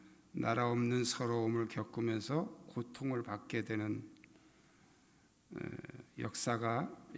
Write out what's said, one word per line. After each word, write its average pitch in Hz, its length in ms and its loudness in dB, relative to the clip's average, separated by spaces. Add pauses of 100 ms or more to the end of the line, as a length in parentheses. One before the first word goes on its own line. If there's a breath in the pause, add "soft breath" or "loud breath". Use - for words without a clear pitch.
(320 loud breath)
나라 120 380 4
없는 120 340 4
서러움을 117 640 2
겪으면서 117 760 0 (220)
고통을 123 540 -2
받게 110 420 -2
되는, 107 380 0 (1500 loud breath)
에, - 40 -6 (600)
역사가 117 1000 -2